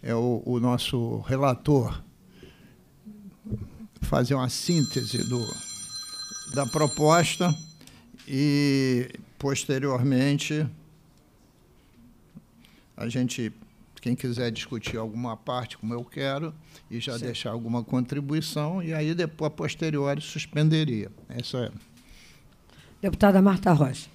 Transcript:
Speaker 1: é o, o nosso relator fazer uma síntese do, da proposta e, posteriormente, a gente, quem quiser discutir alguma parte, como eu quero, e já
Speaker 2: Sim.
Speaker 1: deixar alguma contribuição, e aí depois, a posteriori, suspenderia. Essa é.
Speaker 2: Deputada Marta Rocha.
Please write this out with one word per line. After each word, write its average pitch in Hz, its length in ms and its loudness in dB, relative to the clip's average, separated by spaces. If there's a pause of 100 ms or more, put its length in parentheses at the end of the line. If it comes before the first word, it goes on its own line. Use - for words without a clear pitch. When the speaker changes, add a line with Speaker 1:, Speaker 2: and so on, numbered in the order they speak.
Speaker 1:
é 117 140 -4
o, 117 320 2
o 123 140 0
nosso 120 600 0
relator 131 760 2 (2000)
fazer 131 320 2
uma 127 140 0
síntese 127 760 0
do, 120 200 -2 (1080)
da 139 120 0
proposta 156 840 4 (760)
e, 139 840 2 (260)
posteriormente, 139 1300 0 (2250)
a 113 120 -6
gente, 117 440 -2 (480)
quem 123 140 -2
quiser 120 380 -2
discutir 110 440 -8
alguma 113 400 -6
parte, 123 400 -6
como 110 160 -6
eu 120 120 -6
quero, 139 500 -4 (340)
e 117 120 -8
já 117 180 -6
Speaker 2:
Sim. - 60 -8
Speaker 1:
deixar 117 260 -6
alguma 117 320 -4
contribuição, 147 1000 -2
e 165 140 -4
aí 156 220 0
depois, 160 320 -2
a - 20 0
posteriori, 147 680 -2
suspenderia. 151 920 2 (180)
Essa 123 300 -6
é. 113 140 -4 (1300)
Speaker 2:
Deputada 196 400 6
Marta 190 300 6
Rocha. 139 420 4